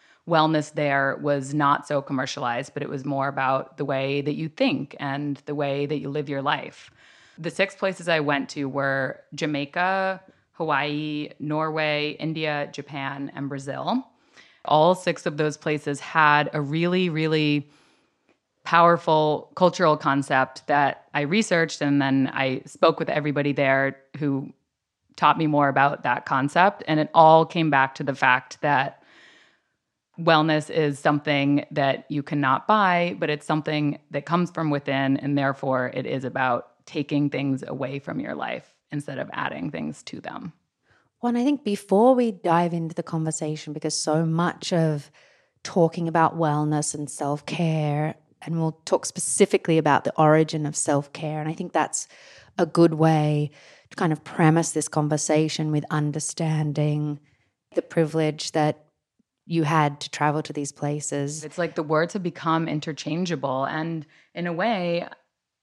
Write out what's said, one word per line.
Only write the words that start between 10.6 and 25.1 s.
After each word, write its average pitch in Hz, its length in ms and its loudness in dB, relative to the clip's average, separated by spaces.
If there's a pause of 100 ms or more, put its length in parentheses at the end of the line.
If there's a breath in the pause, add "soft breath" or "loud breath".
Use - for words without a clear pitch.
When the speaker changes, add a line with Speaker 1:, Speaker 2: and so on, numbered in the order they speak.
Speaker 1:
Norway, 151 720 -2
India, 151 600 -4
Japan, 139 640 -10
and 139 140 -8
Brazil. 139 580 -6 (560 soft breath)
All 156 320 6
six 175 300 -4
of 160 100 -4
those 151 220 -2
places 147 420 -4
had 147 540 4
a 151 80 -2
really, 170 480 0
really 156 600 2 (960 soft breath)
powerful 170 880 4
cultural 170 420 4
concept 139 720 0
that 143 460 0
I 147 80 0
researched, 165 600 0
and 143 180 2
then 135 340 2
I 135 320 -2
spoke - 340 0
with 165 100 -4
everybody 143 440 -2
there 135 440 2 (220)
who 139 340 -4 (640)